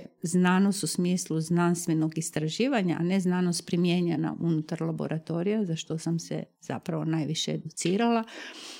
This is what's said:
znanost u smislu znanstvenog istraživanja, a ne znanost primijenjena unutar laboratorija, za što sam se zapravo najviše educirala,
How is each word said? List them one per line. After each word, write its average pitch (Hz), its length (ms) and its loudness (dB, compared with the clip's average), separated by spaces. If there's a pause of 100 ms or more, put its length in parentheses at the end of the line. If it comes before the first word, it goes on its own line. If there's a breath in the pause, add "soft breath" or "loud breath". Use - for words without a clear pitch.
(240)
znanost 185 600 4
u 160 40 0
smislu 175 520 0
znanstvenog 170 760 2
istraživanja, 170 840 0
a 170 40 0
ne 185 160 2
znanost 180 460 0
primijenjena 170 760 2
unutar 160 420 0
laboratorija, 165 840 -2
za 165 100 -2
što 160 220 -6
sam 165 220 -2
se 160 240 -6 (180)
zapravo - 440 -4
najviše 156 480 -2
educirala, 220 680 0 (560 loud breath)